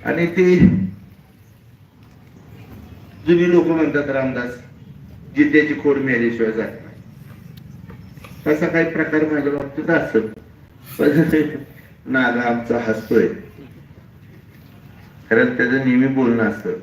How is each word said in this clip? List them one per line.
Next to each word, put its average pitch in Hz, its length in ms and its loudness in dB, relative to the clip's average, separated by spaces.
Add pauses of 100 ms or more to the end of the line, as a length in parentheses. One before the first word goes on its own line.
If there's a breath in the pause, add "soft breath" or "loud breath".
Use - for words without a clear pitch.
आणि 170 220 -2
ते 180 320 4 (2750)
जुनी 175 220 4
लोक 165 160 6
म्हणतात, 147 440 0
"रामदास, 123 480 -4 (800)
जिद्याची 147 380 4
खोड 143 220 0
मेल्याशिवाय 117 560 -2
जात 110 160 -4
नाही." - 280 -18 (1500)
तसा 156 200 0
काही 160 240 0
प्रकार 156 420 -2
माझ्या 143 200 -2
बाबतीत 143 380 -6
असत, - 260 0 (840)
पण 147 80 2
<laughs> - 1000 -2
नागा 120 340 0
आमचा 117 380 -2
हसतोय, 110 480 0 (2000)
कारण 123 260 2
त्याचं 123 200 0
नेहमी 131 300 2
बोलणं 120 360 0
असतं 101 300 -4 (100)